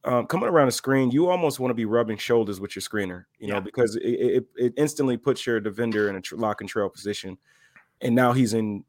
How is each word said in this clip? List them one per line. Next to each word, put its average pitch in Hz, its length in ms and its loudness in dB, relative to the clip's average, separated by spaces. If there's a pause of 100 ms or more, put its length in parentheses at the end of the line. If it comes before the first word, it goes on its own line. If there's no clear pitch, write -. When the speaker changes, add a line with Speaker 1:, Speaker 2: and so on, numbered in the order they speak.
Speaker 1:
um, 123 240 0
coming 123 220 -2
around 147 180 6
a 120 60 2
screen, 131 400 2
you 165 160 2
almost 170 320 0
wanna 127 140 -2
be 113 100 -2
rubbing 110 320 0
shoulders 104 420 0
with 101 160 -8
your 98 80 -8
screener, 92 440 -6 (120)
you 113 80 -10
know, 101 80 -4
Speaker 2:
Yeah. 101 60 -2
Speaker 1:
because 107 340 0
it, - 80 -4
it, 123 420 2 (120)
it 123 200 0
instantly 143 400 0
puts 123 300 -2
your 117 140 0
defender 107 480 -2
in 98 80 -4
a 95 40 -8
tr-, - 140 -12
lock 107 280 -2
and 98 60 -12
trail 101 200 -2
position, 98 500 -8 (640)
and 127 120 0
now 123 200 4
he's 123 220 2
in 107 340 -2